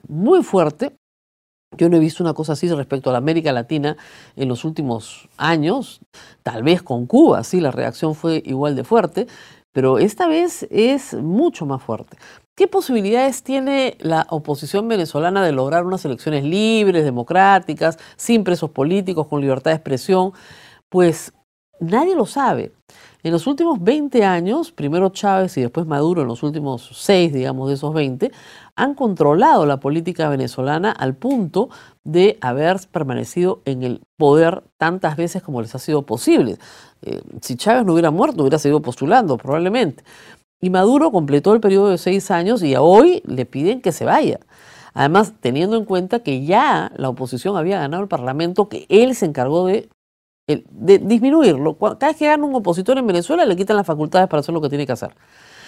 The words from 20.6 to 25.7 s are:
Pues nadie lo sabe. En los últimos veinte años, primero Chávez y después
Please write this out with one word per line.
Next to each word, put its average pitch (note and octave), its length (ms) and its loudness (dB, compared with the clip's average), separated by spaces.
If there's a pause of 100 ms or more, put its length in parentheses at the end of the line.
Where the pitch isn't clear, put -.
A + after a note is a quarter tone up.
Pues F3 460 0 (460)
nadie A#3+ 340 0
lo C4+ 100 0
sabe. G#3+ 480 -4 (520)
En E3 80 -2
los E3+ 160 0
últimos D4 340 0
veinte B3+ 420 2
años, F#3+ 460 0
primero E3 380 -2
Chávez F#3+ 480 -2
y C3 60 0
después D#3+ 240 -4